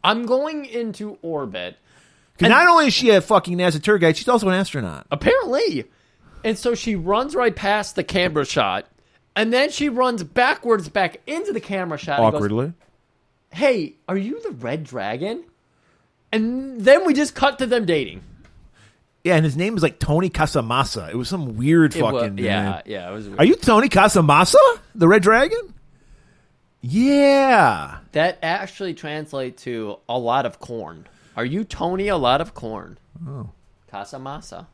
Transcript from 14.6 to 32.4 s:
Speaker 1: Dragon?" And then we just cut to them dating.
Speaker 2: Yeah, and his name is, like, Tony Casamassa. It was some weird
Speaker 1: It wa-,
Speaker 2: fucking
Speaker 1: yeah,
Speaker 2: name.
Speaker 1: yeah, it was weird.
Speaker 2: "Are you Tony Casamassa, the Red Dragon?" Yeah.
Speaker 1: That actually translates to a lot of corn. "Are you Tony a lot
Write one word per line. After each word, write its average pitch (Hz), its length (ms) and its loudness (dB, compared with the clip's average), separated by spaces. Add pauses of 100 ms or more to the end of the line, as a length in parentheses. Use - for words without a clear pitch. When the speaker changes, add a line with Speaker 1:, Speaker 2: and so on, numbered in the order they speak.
Speaker 1:
Dragon?" 131 640 -8 (840)
And 247 500 -4
then 285 260 6
we 302 80 4
just 294 180 -2
cut 277 260 0
to 262 60 -2
them 226 200 0
dating. 139 360 -2 (1040)
Speaker 2:
Yeah, 175 120 2
and 156 80 4
his 143 140 0
name 208 180 -2
is, 175 80 0
like, - 160 -2
Tony 170 300 0
Casamassa. 120 800 -4
It 92 80 -10
was 123 100 -6
some 143 300 -8
weird 151 380 4
Speaker 1:
It 165 60 -2
wa-, 113 100 0
Speaker 2:
fucking 110 260 -4
Speaker 1:
yeah, 101 340 -2
Speaker 2:
name. 85 140 -10
Speaker 1:
yeah, 90 240 -10
it 98 40 -10
was 107 140 -12
weird. 98 120 -10
Speaker 2:
"Are 160 60 6
you 311 100 6
Tony 233 340 4
Casamassa, 175 680 4 (400)
the 170 120 4
Red 196 160 6
Dragon?" 320 500 2 (1080)
Yeah. 226 1160 2 (140)
Speaker 1:
That 170 320 -2
actually 185 500 -6
translates 147 680 -10
to 110 340 -8 (100)
a 120 100 -4
lot 123 280 -2
of - 140 -8
corn. 85 480 -14 (280)
"Are 117 100 -4
you 175 180 -4
Tony 190 440 -6
a 196 100 -2
lot 135 240 2